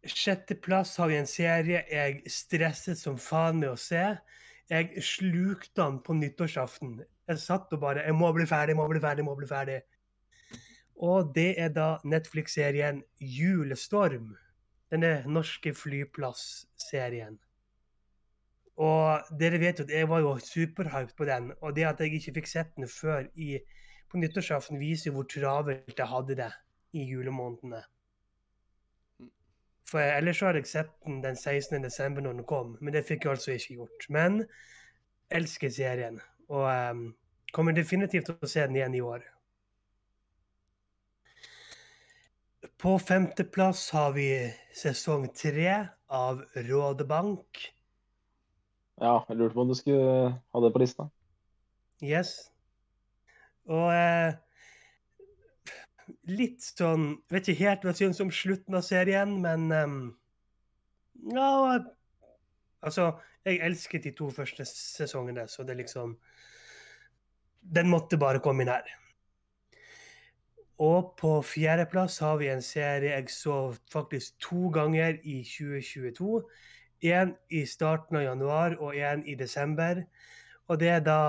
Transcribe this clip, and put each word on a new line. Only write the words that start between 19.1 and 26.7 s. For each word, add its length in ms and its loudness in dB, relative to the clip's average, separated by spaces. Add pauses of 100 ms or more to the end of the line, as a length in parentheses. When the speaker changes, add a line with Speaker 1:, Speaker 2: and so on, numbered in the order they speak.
Speaker 1:
dere 200 4
vet 200 2
jo 60 -4
at 60 -6
jeg 160 2
var 120 4
jo 180 2
superhyped 760 -4
på 120 -2
den, 220 -2 (100)
og 160 -6
det 120 2
at 120 -2
jeg 180 -2
ikke 220 -8
fikk 100 -10
sett 260 -4
den 120 -8
før 460 -4
i, 220 -8 (540)
på 100 -2
nyttårsaften, 600 -2
viser 300 -2
jo 80 -4
hvor 140 -6
travelt 680 -2
jeg 140 -2
hadde 240 -2
det 140 -6 (420)